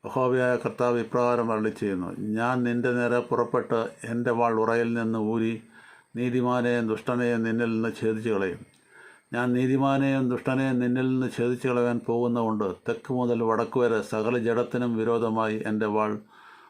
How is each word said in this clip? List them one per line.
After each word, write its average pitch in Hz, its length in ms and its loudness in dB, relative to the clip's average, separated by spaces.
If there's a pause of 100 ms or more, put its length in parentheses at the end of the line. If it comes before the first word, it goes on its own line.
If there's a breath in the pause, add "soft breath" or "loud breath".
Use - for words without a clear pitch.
യഹോവയായ 127 500 2
കർത്താവ് 120 440 0
ഇപ്രകാരം 120 520 0
അരുളിച്ചെയ്യുന്നു, 107 580 -2 (280)
"ഞാൻ 123 260 0
നിന്റെ 120 300 0
നേരെ 120 260 2
പുറപ്പെട്ട് 117 600 0 (240)
എൻ്റെ 120 280 -2
വാൾ 117 280 2
ഉറയിൽ 117 340 2
നിന്ന് 113 260 -2
ഊരി 113 340 0 (600 loud breath)
നീതിമാനെയും 123 720 0
ദുഷ്ടനെയും 120 560 0
നിന്നിൽ 113 300 0
നിന്ന് 113 280 -2
ഛേദിച്ചു 110 280 -2
കളയും. 98 320 -2 (720 loud breath)
ഞാൻ 123 200 0
നീതിമാനെയും 135 760 2
ദുഷ്ടനെയും 131 500 0
നിന്നിൽ 123 300 0
നിന്ന് 127 280 0
ഛേദിച്ചു 123 300 -2
കളയാൻ 120 320 2
പോകുന്നതുകൊണ്ട് 117 680 0 (200)
തെക്ക് 117 260 -4
മുതൽ 120 300 0
വടക്ക് 113 360 2
വരെ 113 220 4
സകല 110 360 -2
ജഡത്തിനും 117 600 0
വിരോധമായി 110 680 0
എൻ്റെ 107 180 0
വാൾ 107 280 0 (560 loud breath)